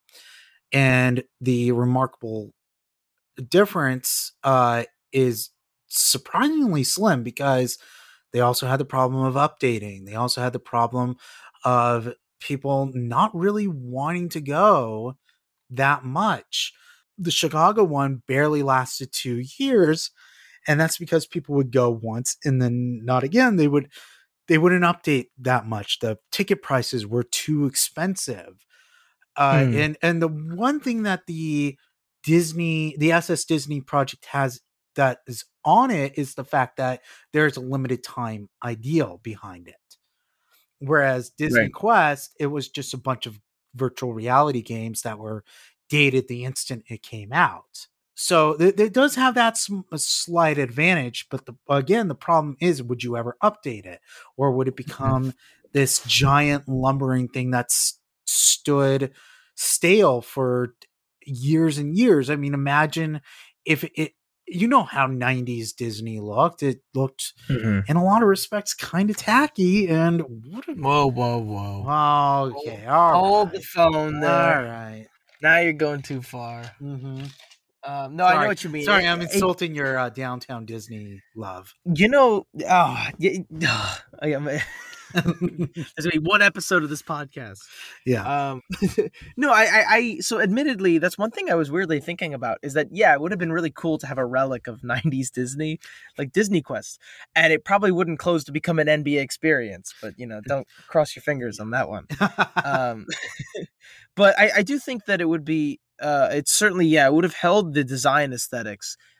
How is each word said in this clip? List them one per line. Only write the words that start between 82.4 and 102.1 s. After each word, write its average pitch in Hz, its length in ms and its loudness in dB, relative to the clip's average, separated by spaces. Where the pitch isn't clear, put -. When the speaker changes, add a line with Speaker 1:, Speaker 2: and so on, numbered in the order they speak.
Speaker 2:
oh, 165 380 4
y-, 180 340 0
<sighs> 160 100 -8
I 151 60 -2
am, 143 160 -4
<laughs> 147 160 -4
Speaker 1:
<laughs> - 60 -20
Speaker 2:
there's 170 920 -4
gonna 175 60 -2
be 160 80 0
one 190 240 2
episode 196 400 2
of 147 80 -4
this 147 120 -8
podcast. 135 580 -10
Speaker 1:
Yeah. 131 460 -2
Speaker 2:
Um, 131 120 -10
<laughs> - 380 -6
no, 269 160 2
I, 220 120 8
I, 214 240 4
I, 226 300 2
so 214 220 -2
admittedly, 202 580 2
that's 175 180 -2
one 214 140 -2
thing 392 180 -8
I 220 60 2
was 156 160 0
weirdly 160 300 -2
thinking 170 340 -8
about 120 280 -6
is 139 120 -8
that, 143 160 0
yeah, 185 240 4
it 143 60 0
would 160 100 -4
have 190 80 -4
been 165 140 -4
really 165 180 -2
cool 156 280 -2
to 139 100 -14
have 131 100 -8
a 127 80 -2
relic 131 400 -2
of 113 180 -14
<laughs> 123 80 -4
nineties 131 380 -2
Disney, 147 480 -6
like 139 140 -8
Disney 196 300 2
Quest, - 380 -10
and 160 160 4
it 151 120 0
probably 196 280 2
wouldn't 170 260 -2
close 170 260 0
to 147 80 -16
become 160 280 -2
an 147 80 2
N 151 160 2
B 143 140 0
A 139 40 0
experience, 123 800 -4
but, 107 160 -14
you 120 80 -14
know, 110 220 -12
don't 135 180 -4
cross 151 260 0
your 131 80 -18
fingers 120 380 -4
on 107 100 -10
that 120 180 -2
one. 98 240 -10